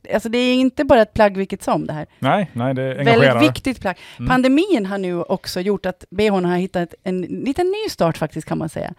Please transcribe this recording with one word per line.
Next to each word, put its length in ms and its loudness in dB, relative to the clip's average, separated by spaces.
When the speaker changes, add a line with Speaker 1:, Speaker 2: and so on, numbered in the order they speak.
Speaker 1:
Alltså, 140 0
det 100 -2
är 160 2
inte 300 0
bara 180 6
ett 120 -2
plagg 220 4
vilket 260 -6
som, 240 -2
det 60 -6
här. 140 -8
Speaker 2:
Nej, 340 0
nej, 220 -2
det 80 -4
Speaker 1:
Väldigt 260 -2
Speaker 2:
engagerar. 320 6
Speaker 1:
viktigt 400 0
plagg. 160 -4
Speaker 2:
Mm. 100 -4
Speaker 1:
Pandemin 580 2
har 120 -6
nu 240 -4
också 380 -6
gjort 260 -2
att 240 -8
B 200 -2
H:n 140 0
har 120 0
hittat 380 -4
en 180 -4
liten 440 -4
ny 240 -2
start 280 0
faktiskt, 300 -8
kan 100 -4
man 100 -6
säga. 300 -10